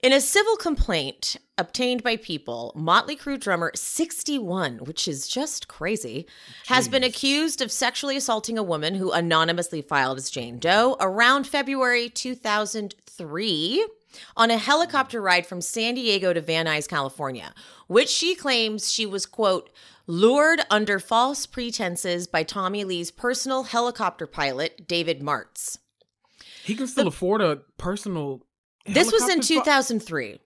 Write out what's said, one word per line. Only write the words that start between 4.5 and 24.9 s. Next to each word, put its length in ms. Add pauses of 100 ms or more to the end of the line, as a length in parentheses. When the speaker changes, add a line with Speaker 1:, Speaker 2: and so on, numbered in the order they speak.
Speaker 1:
which 240
is 200
just 400
crazy, 600 (400)
has 200
been 140
Speaker 2:
Jeez. 60
Speaker 1:
accused 560
of 80
sexually 440
assaulting 440
a 40
woman 300
who 180
anonymously 680
filed 380
as 100
Jane 300
Doe 400
around 480
February 600
two 260
thousand 580 (140)
three 800 (500)
on 140
a 80
helicopter 600
ride 280
from 140
San 340
Diego 360
to 100
Van 260
Nuys, 200
California, 640 (360)
which 220
she 260
claims 580
she 140
was, 180
quote, 460 (340)
"lured 640
under 300
false 480
pretenses 800
by 160
Tommy 400
Lee's 260
personal 540
helicopter 640
pilot, 600
David 340